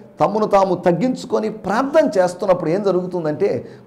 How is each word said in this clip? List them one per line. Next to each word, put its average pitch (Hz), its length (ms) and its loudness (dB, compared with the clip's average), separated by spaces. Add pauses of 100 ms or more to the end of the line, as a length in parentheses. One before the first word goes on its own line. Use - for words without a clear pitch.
(220)
తమ్మును 208 240 2
తాము 196 300 4
తగ్గించుకొని 214 760 0
ప్రార్థన 269 600 0 (100)
చేస్తున్నప్పుడు 180 500 0
ఏం 202 140 0
జరుగుతుందంటే 180 840 -2 (200)